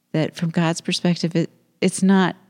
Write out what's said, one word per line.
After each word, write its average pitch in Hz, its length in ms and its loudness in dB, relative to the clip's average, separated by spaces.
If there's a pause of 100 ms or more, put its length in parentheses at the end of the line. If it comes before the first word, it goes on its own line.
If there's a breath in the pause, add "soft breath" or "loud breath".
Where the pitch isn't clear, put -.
(140)
that 156 220 -2
from 170 140 -4
God's 165 320 -2
perspective, 175 540 -2
it, 165 140 0 (320)
it's - 200 0
not 190 360 2 (120)